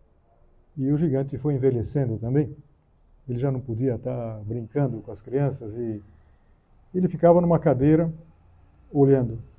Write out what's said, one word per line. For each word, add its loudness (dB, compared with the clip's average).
e -2
o 0
gigante -2
foi -2
envelhecendo 0
também. -2
Ele -6
já -2
não -4
podia -4
estar -8
brincando -4
com -16
as -16
crianças -4
e -6
ele 2
ficava 6
numa 4
cadeira 2
olhando. 4